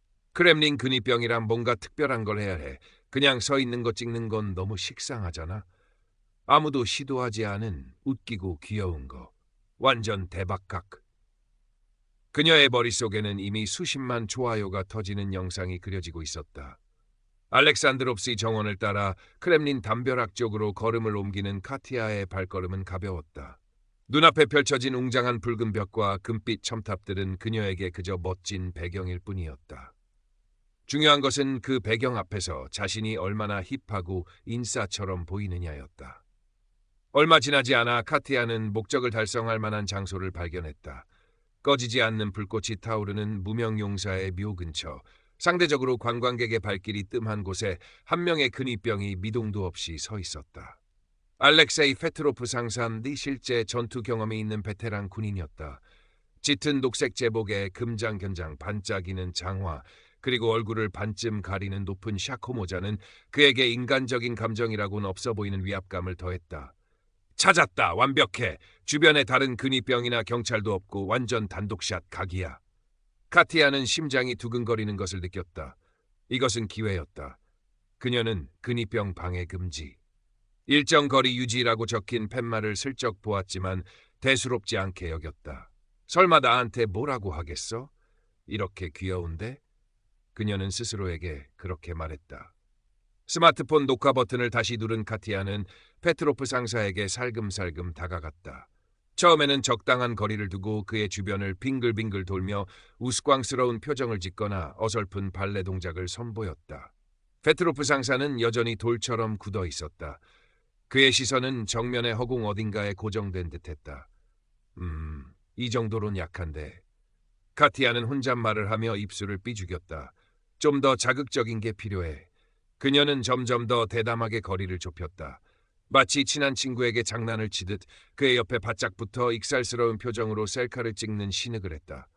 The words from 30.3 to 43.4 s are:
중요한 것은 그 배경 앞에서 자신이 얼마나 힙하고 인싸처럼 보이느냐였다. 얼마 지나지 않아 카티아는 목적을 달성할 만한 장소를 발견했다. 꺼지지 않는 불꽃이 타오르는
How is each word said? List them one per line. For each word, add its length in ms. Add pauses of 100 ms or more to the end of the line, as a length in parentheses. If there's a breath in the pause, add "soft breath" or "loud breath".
중요한 340
것은 400
그 180
배경 380
앞에서 520
자신이 460
얼마나 480
힙하고 600 (200 soft breath)
인싸처럼 800
보이느냐였다. 1000 (880)
얼마 280
지나지 360
않아 260
카티아는 720
목적을 380
달성할 480
만한 260
장소를 460
발견했다. 760 (560)
꺼지지 400
않는 320
불꽃이 480
타오르는 640